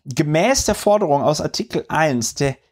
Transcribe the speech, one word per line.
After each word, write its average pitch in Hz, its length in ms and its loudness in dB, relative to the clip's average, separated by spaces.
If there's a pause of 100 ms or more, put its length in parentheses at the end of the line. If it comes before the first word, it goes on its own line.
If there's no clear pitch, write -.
Gemäß 156 600 0
der 208 100 0
Forderung 185 480 2
aus 147 180 0
Artikel - 460 -6
eins 143 480 -2
der 135 200 -2 (160)